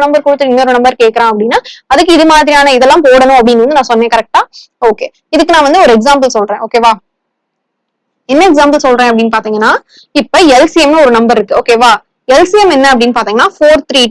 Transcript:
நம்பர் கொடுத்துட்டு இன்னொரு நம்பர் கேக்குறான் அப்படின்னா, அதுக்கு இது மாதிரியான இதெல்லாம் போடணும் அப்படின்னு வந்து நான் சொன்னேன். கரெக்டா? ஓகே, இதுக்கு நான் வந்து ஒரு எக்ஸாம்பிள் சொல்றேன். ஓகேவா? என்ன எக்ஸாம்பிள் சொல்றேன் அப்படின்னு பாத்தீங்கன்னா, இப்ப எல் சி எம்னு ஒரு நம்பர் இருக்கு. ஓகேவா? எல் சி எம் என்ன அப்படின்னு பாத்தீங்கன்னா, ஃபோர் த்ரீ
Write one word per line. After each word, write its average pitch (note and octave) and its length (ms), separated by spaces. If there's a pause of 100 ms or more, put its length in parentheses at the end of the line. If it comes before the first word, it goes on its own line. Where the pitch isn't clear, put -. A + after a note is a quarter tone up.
நம்பர் D4 220
கொடுத்துட்டு C#4 280
இன்னொரு B3+ 240
நம்பர் B3 260
கேக்குறான் A3+ 280
அப்படின்னா, A3+ 280 (340)
அதுக்கு E4+ 240
இது D#4 140
மாதிரியான C#4+ 460
இதெல்லாம் C#4 300
போடணும் C4 320
அப்படின்னு A#3 240
வந்து C#4+ 160
நான் B3 120
சொன்னேன். A3+ 240
கரெக்டா? D4+ 260 (480)
ஓகே, - 180 (280)
இதுக்கு E4 200
நான் D4 120
வந்து E4 180
ஒரு B3 120
எக்ஸாம்பிள் C4 400
சொல்றேன். G#3 300
ஓகேவா? A#3 240 (1400)
என்ன D4+ 160
எக்ஸாம்பிள் D4 360
சொல்றேன் B3 260
அப்படின்னு A3+ 260
பாத்தீங்கன்னா, G#3+ 340 (500)
இப்ப D#4 200 (160)
எல் D#4 180
சி E4+ 100
எம்னு D#4 200
ஒரு A#3+ 120
நம்பர் A#3 220
இருக்கு. G3+ 220
ஓகேவா? A#3 300 (440)
எல் F4 160
சி G4+ 120
எம் F4+ 140
என்ன C4+ 160
அப்படின்னு A#3+ 260
பாத்தீங்கன்னா, A3+ 380
ஃபோர் D4+ 320
த்ரீ B3+ 220